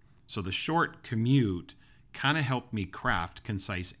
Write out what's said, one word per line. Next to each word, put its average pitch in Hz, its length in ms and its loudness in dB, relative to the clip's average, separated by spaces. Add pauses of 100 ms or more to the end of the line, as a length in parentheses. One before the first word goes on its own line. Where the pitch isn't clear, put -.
(260)
So - 140 -6
the 92 120 -4
short - 500 0
commute 113 720 2 (400)
kinda 151 260 2
helped 127 320 -2
me 101 140 -2
craft 92 580 -2
concise 95 560 -4